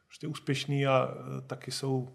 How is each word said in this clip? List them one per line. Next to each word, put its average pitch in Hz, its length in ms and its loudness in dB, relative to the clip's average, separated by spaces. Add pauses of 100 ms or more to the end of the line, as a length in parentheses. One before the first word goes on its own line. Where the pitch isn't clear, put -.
prostě - 200 -14
úspěšný 139 600 0
a, 131 220 6 (300)
eh, - 80 -4
taky 131 240 -8
jsou 131 440 -2